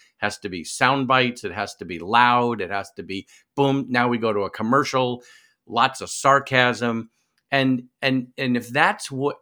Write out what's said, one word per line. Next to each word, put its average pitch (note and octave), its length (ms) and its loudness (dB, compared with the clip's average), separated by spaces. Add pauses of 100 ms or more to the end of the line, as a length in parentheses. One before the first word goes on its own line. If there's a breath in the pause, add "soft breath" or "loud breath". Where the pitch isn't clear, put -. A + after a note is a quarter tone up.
(200 soft breath)
has G#2 200 -4
to G2+ 100 -10
be F2+ 140 -8
sound C3+ 460 0
bites, B2+ 340 0
it G2 80 -6
has G2+ 240 -6
to F#2+ 100 -14
be F2 140 -10
loud, A#2+ 640 2
it F2 100 -6
has G2 200 -6
to F#2+ 120 -12
be F#2+ 240 -8 (260 soft breath)
boom, C#3 360 2
now B2 180 2
we A#2+ 100 2
go A2+ 140 0
to G2+ 120 0
a F#2+ 60 -4
commercial, B2+ 720 0 (460 loud breath)
lots A#2+ 320 0
of F2+ 100 -10
sarcasm. B2 1000 2 (420)
And, C3 380 0 (120)
and, C3 360 -2
and B2+ 180 0
if A#2+ 140 -4
that's D#3+ 420 0
what, C#3 300 -4